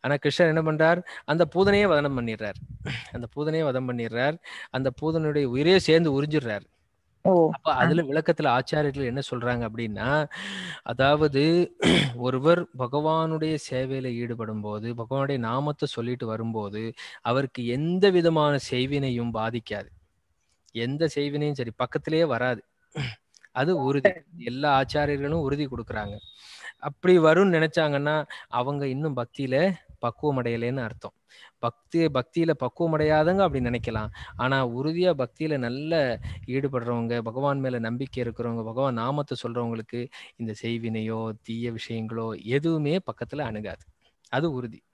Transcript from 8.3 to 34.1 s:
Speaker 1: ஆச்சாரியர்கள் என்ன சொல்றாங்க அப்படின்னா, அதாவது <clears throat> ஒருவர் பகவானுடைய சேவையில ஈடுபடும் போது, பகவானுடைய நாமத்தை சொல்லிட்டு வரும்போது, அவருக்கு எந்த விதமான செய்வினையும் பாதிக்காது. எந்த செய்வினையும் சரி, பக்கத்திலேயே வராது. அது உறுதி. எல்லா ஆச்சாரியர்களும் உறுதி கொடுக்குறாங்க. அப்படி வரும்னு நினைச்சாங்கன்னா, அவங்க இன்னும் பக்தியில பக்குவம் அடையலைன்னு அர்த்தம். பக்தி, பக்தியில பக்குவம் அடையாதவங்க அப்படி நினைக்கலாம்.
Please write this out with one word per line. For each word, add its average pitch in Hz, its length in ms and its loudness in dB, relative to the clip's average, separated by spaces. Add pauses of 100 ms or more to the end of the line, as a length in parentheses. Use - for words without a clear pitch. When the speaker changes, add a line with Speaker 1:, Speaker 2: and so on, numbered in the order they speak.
Speaker 1:
ஆச்சாரியர்கள் 139 460 -2
என்ன 127 160 -2 (100)
சொல்றாங்க 120 380 -2
அப்படின்னா, 117 600 -2 (540)
அதாவது 147 960 4
<clears throat> 147 360 4
ஒருவர் 131 500 2 (120)
பகவானுடைய 156 800 0 (120)
சேவையில 131 440 -4
ஈடுபடும் 113 460 -6
போது, 107 340 -6
பகவானுடைய 135 440 -4
நாமத்தை 139 540 -2
சொல்லிட்டு 120 340 -6
வரும்போது, 110 680 -6 (300)
அவருக்கு 127 440 -2
எந்த 170 440 4
விதமான 160 480 4 (120)
செய்வினையும் 127 640 0
பாதிக்காது. 110 520 -4 (840)
எந்த 139 420 -2
செய்வினையும் 147 380 0
சரி, 127 240 -4
பக்கத்திலேயே 156 480 0
வராது. 123 380 0 (880)
அது 147 300 0
உறுதி. 139 280 2 (280)
எல்லா 135 460 2
ஆச்சாரியர்களும் 147 560 -2
உறுதி 143 260 -2
கொடுக்குறாங்க. 110 500 -8 (640)
அப்படி 180 400 4
வரும்னு 160 520 6
நினைச்சாங்கன்னா, 147 560 0 (220)
அவங்க 139 380 -2
இன்னும் 139 300 -2
பக்தியில 160 560 0 (260)
பக்குவம் 131 440 -2
அடையலைன்னு 117 340 -2
அர்த்தம். 110 360 -8 (460)
பக்தி, 160 480 -2
பக்தியில 156 440 0
பக்குவம் 156 480 -2
அடையாதவங்க 156 420 4
அப்படி 139 240 2
நினைக்கலாம். 113 440 -4 (280)